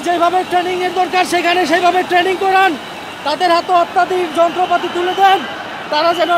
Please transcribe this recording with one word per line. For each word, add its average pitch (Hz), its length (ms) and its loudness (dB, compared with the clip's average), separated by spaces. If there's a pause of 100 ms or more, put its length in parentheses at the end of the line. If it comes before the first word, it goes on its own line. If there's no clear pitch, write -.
যেভাবে 339 360 2 (100)
ট্রেনিংয়ের 359 440 -2
দরকার, 359 380 0
সেখানে 349 340 0
সেইভাবে 349 360 2
ট্রেনিং 359 340 0
করান। 381 340 2 (540)
তাদের 311 320 0
হাতে 339 160 -2
অত্যাধুনিক 359 680 0
যন্ত্রপাতি 349 560 0
তুলে 359 200 -2
দেন, 392 240 4 (520)
তারা 311 240 0
যেন 339 240 0